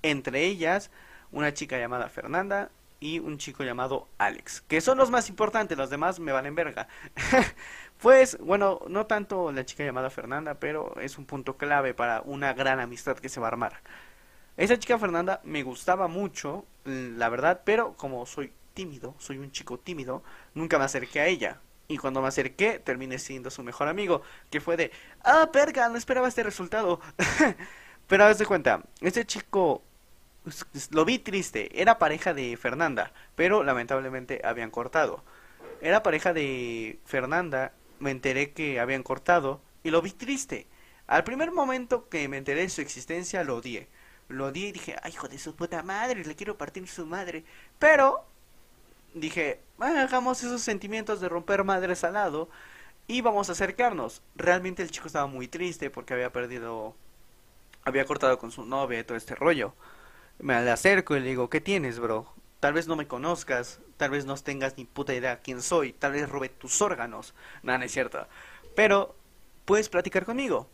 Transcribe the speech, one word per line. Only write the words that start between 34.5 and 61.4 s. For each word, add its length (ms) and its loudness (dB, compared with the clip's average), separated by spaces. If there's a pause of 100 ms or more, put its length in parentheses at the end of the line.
cortado. 540 0 (560)
Era 220 4
pareja 300 2
de 720 -4
Fernanda, 680 -2 (260)
me 120 -2
enteré 420 -2
que 280 -4
habían 220 -2
cortado 580 2 (220)
y 80 -2
lo 120 4
vi 100 -8
triste. 540 -8 (400)
Al 180 4
primer 280 -4
momento 560 -2
que 200 -4
me 100 -8
enteré 240 -2
de 80 -2
su 100 -6
existencia, 640 -6
lo 120 -2
odié. 320 -10 (400)
Lo 180 -6
odié 220 -6
y 40 -8
dije, 300 -12
"Ay, 100 -10
hijo 160 -12
de 100 -14
su 180 -12
puta 260 -6
madre, 420 -4
le 120 -10
quiero 220 -8
partir 300 -10
su 180 -10
madre". 380 -8 (340)
Pero 460 8 (880)
dije, 460 -4 (180)
"Ah, 240 2
hagamos 400 0
esos 200 -4
sentimientos 580 -4
de 80 -2
romper 360 0
madres 400 0
al 100 0
lado", 340 -2 (600)
y 140 -2
vamos 280 2
a 20 -2
acercarnos. 680 0 (140)
Realmente 460 2
el 100 -6
chico 160 -12
estaba 200 -2
muy 200 -8
triste 420 -6
porque 240 -8
había 180 -2
perdido, 640 -8 (880)
había 200 2
cortado 340 2
con 120 -10
su 140 -14
novia 360 -2
y 40 -10
todo 120 -6
este 180 -8
rollo. 400 2 (640)
Me 220 2
le 100 2
acerco 440 4
y 40 0
le 100 -4
digo, 200 -2